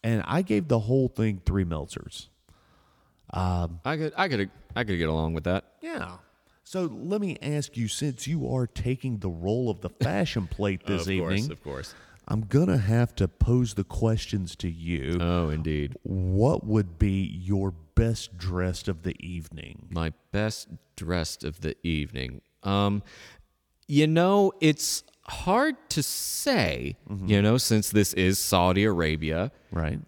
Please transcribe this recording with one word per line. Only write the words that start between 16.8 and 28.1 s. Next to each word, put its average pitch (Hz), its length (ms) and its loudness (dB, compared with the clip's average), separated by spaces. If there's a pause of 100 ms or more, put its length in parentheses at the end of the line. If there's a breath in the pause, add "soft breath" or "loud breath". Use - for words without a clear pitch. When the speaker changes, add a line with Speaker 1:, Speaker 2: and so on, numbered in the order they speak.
Speaker 1:
be 98 240 2
your 95 500 -2 (240)
best 113 420 0
dressed 90 480 -2
of 85 160 -4
the 90 160 -4
evening? 82 720 -12
Speaker 2:
My 82 220 -4 (180)
best 107 380 -4 (260)
dressed 82 480 -4
of 80 180 -8
the 80 220 -4
evening. 65 580 -4 (220)
Um, 101 400 0 (840 loud breath)
you 151 180 4
know, 190 540 4
it's - 420 2 (220)
hard 254 500 0 (160)
to 147 140 0
say, 80 920 -2 (140)
Speaker 1:
Mm-hmm. 95 180 -4
Speaker 2:
you 101 140 6
know, 110 160 6
since 107 320 2
this 101 240 4